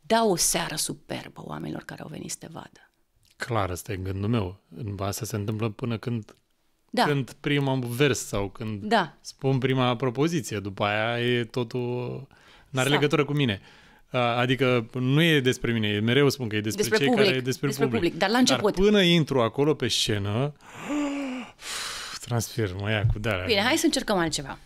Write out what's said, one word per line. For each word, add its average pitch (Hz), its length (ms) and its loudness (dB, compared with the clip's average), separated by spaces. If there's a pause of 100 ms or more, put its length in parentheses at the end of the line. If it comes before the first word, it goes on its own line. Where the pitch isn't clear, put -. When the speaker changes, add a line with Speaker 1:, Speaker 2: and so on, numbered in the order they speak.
Speaker 1:
da 226 220 2
o 196 120 4
seară 160 400 -2
superbă - 680 -8
oamenilor 76 380 -8
care - 180 -14
au - 60 -12
venit - 240 -12
să - 80 -8
te - 80 -18
vadă. - 440 -18 (440)
Speaker 2:
Clar, 104 340 -2
ăsta 90 220 -8
e 95 60 -6
gândul 98 320 -4
meu. 98 300 -2 (160)
În-, 101 240 -8
asta 98 260 -4
se 113 100 -8
întâmplă 107 340 -2
până 117 280 -6
când 117 380 -6 (540)
Speaker 1:
Da. 247 140 0
Speaker 2:
cânt 139 360 0
primul 139 400 0 (100)
vers 123 380 0
sau 101 220 -2
când 110 340 -8
Speaker 1:
Da. 202 380 0
Speaker 2:
spun - 360 -2
prima 127 380 2
propoziție. 127 640 -2
După 98 260 -4
aia 110 340 2
e 120 240 2
totul, 123 840 -6 (420)
n-are 131 200 0
Speaker 1:
Sau 147 80 4
Speaker 2:
legătură 147 280 4
cu 143 80 -4
mine. 123 280 2 (500)
A, 127 80 -2
adică 123 720 2
nu 131 280 4
e 160 180 6
despre 123 320 0
mine, 110 160 2
eu 104 140 2
mereu 127 280 6
spun 123 180 -2
că 107 80 -4
e 107 60 0
despre 104 220 -2
Speaker 1:
Despre 220 160 2
Speaker 2:
cei 143 80 4
Speaker 1:
public, 220 200 4
Speaker 2:
care, 185 120 0
despre 131 280 -4
Speaker 1:
despre 131 180 0
Speaker 2:
public. 120 160 0
Speaker 1:
public, 165 180 -2
dar 196 100 2
la 220 40 0
Speaker 2:
Dar 254 80 4
Speaker 1:
început. 240 340 2
Speaker 2:
până 202 260 6
intru 170 400 4
acolo 139 320 2
pe 123 140 -2
scenă, 107 680 0 (720)
<gasps> - 1000 -10
transpir, 110 540 -2
mă 101 120 -4
ia 104 220 0
cu 104 60 -2
de-alea. 101 260 -2
Speaker 1:
Bine, 202 160 2
hai 262 160 2
să 330 80 0
încercăm 247 320 2
altceva. 156 480 -2